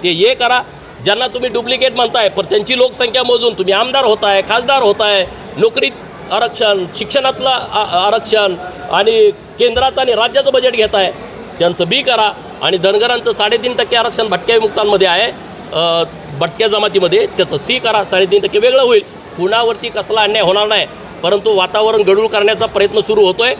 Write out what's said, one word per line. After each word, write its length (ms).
ते 60
हे 240
करा. 280
ज्यांना 220
तुम्ही 240
डुप्लिकेट 420
म्हणताय 360
पण 160
त्यांची 320
लोकसंख्या 460
मोजून 360
तुम्ही 160
आमदार 300
होताय, 440
खासदार 340
होताय, 440
नोकरीत 340
आरक्षण, 520
शिक्षणातलं 520
आ-, 560
आरक्षण 480
आणि 380
केंद्राचं 680
आणि 140
राज्याचं 380
बजेट 200
घेताय, 400
त्यांचं 300
बी 140
करा. 300
आणि 140
धनगरांचं 560
साडेतीन 440
टक्के 200
आरक्षण 320
भटक्या 280
विमुक्तांमध्ये 520
आहे, 240
अ, 320
भटक्या 300
जमातीमध्ये, 580
त्याचं 300
सी 220
करा, 260
साडेतीन 360
टक्के 180
वेगळं 240
होईल. 180
कुणावरती 520
कसला 320
अन्याय 240
होणार 220
नाही, 200
परंतु 340
वातावरण 440
गढूळ 260
करण्याचा 400
प्रयत्न 340
सुरू 260
होतोय. 340